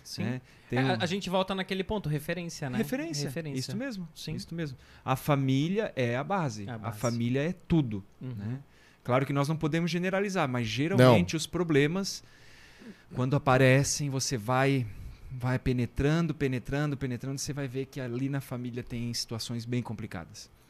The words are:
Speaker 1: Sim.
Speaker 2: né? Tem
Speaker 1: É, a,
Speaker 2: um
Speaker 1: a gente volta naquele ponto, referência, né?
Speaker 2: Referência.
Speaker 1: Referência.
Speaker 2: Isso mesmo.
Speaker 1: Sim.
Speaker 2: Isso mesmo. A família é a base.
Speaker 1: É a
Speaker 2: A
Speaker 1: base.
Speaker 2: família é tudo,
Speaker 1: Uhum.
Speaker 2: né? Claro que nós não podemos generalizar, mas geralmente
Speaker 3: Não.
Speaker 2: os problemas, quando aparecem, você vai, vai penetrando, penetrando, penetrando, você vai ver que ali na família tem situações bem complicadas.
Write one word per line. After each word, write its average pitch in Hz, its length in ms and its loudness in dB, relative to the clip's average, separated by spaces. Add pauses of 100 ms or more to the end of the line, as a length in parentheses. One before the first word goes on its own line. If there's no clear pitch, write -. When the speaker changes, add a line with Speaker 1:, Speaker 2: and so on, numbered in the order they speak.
Speaker 1:
Sim. - 200 -8
Speaker 2:
né? 127 160 -4 (300)
Tem 120 80 0
Speaker 1:
É, 131 40 4
a, 185 120 4
Speaker 2:
um 110 80 -2
Speaker 1:
a 180 40 2
gente 190 240 -4
volta 190 240 0
naquele 185 280 -2
ponto, 196 260 -4
referência, 160 640 -4
né? 196 80 -2
Speaker 2:
Referência. 262 480 -2
Speaker 1:
Referência. 139 320 -6
Speaker 2:
Isso 131 180 -6
mesmo. 214 380 -6
Speaker 1:
Sim. 156 200 -10
Speaker 2:
Isso 170 200 -10
mesmo. 151 220 -6 (280)
A 127 120 0
família 143 800 2
é 120 200 2
a 131 80 -2
base. 139 420 -2
Speaker 1:
É 123 40 -8
a 120 40 -6
Speaker 2:
A 113 40 -8
Speaker 1:
base. 107 200 -6
Speaker 2:
família 120 440 2
é 180 120 -2 (120)
tudo, 117 380 2 (160)
Speaker 1:
Uhum. 127 160 -8
Speaker 2:
né? 110 220 -6 (460)
Claro 131 220 2
que 143 60 -2
nós 139 160 2
não 160 80 0
podemos 160 340 0
generalizar, 185 580 0
mas 123 200 0
geralmente 123 680 6
Speaker 3:
Não. - 40 0
Speaker 2:
os - 80 -4
problemas, 165 760 2 (920)
quando 131 200 0
aparecem, 135 760 6
você 131 280 -2
vai, 127 500 2 (440)
vai 127 280 0
penetrando, 139 760 2
penetrando, 139 640 -2
penetrando, 135 420 -6
você - 140 -6
vai 139 140 -6
ver 131 200 -6
que - 140 -10
ali 127 280 -4
na 139 120 -2
família 123 420 -6
tem 120 300 -6
situações 117 520 -6
bem 123 180 0
complicadas. 104 640 -10 (220)